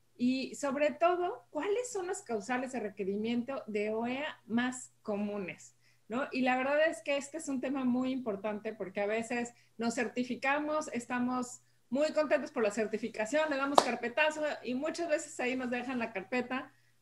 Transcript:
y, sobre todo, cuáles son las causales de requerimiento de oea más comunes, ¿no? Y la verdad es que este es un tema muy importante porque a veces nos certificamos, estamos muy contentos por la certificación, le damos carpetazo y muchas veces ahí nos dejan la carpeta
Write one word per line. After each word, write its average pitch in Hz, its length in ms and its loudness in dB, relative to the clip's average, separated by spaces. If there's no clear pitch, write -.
y, 254 380 0
sobre 285 360 2
todo, 349 580 2
cuáles 415 420 -2
son 359 160 -2
las 359 160 -4
causales 247 500 -2
de 240 60 -2
requerimiento 214 880 -2
de 214 240 0
oea 247 540 -2
más 247 460 -2
comunes, 202 760 -4
¿no? 247 220 -2
Y 254 100 0
la 254 160 4
verdad 294 320 4
es 320 140 -4
que 285 120 0
este 285 220 -4
es 311 100 -10
un 269 140 -2
tema 269 240 0
muy 254 260 2
importante 214 640 -2
porque 196 260 -6
a 202 60 2
veces 233 480 0
nos 226 180 0
certificamos, 277 960 0
estamos 247 680 -2
muy 294 220 2
contentos 302 400 2
por 240 120 2
la 202 80 4
certificación, 220 760 0
le 285 60 2
damos 277 240 2
carpetazo 302 640 2
y 240 120 -2
muchas 320 320 -2
veces 302 320 -2
ahí 254 160 0
nos 254 140 -2
dejan 247 300 -2
la 226 120 -4
carpeta 247 640 -4